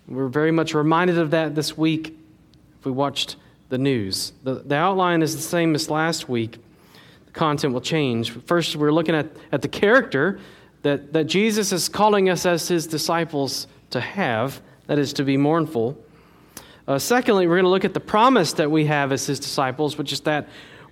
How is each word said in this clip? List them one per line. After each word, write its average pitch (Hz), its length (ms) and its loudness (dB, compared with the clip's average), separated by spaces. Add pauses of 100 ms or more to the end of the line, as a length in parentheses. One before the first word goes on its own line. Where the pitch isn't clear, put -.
We're 131 200 -4
very 151 240 2
much 160 200 0
reminded 165 460 2
of 156 140 0
that 160 240 0
this 151 200 -4
week 160 400 -2 (640)
if - 60 -16
we 135 80 -2
watched 135 420 -2 (360)
the 127 60 -2
news. 123 560 -2 (120)
The, 127 200 -4
the 143 120 -2
outline 180 440 2
is 156 140 0
the - 80 -8
same 165 320 0
as - 160 -2
last 160 380 -2
week. 117 300 -4 (680)
The - 80 -20
content 147 420 0
will 127 60 -4
change. 123 500 -2
First, 160 460 -2
we're 147 160 2
looking 165 240 2
at, 147 100 -2 (240)
at 139 120 -2
the 139 60 -2
character 202 680 2 (440)
that, 143 300 -2
that 160 120 0
Jesus 208 480 0
is 170 160 -2
calling 202 420 4
us 180 160 0
as 170 220 0
his 170 180 0
disciples 156 800 -4 (240)
to 127 100 -2
have, 131 640 -2 (240)
that 147 140 0
is, 135 140 -2
to 143 100 -2
be 135 120 2
mournful. 147 640 0 (880)
Uh, 139 140 0
secondly, 233 480 2
we're 170 80 4
gonna 185 120 4
look 190 160 2
at 190 80 -2
the - 60 -6
promise 214 540 4
that 151 180 0
we 156 160 4
have 143 240 0
as - 160 -2
his 143 140 -2
disciples, 139 580 -2
which 139 140 -6
is 135 80 -6
that 151 280 -2 (440)